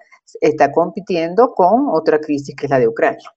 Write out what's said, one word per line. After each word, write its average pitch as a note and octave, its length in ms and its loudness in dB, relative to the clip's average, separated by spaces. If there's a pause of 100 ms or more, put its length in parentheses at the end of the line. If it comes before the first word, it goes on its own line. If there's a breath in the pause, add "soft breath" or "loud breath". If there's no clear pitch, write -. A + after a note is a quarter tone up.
(400 soft breath)
está D3+ 300 2
compitiendo F3+ 840 0
con A3 360 2
otra D#3 320 0
crisis C#3+ 340 -6
que - 120 -10
es C3+ 40 -4
la C#3 80 2
de A#2+ 80 4
Ucrania, - 500 -2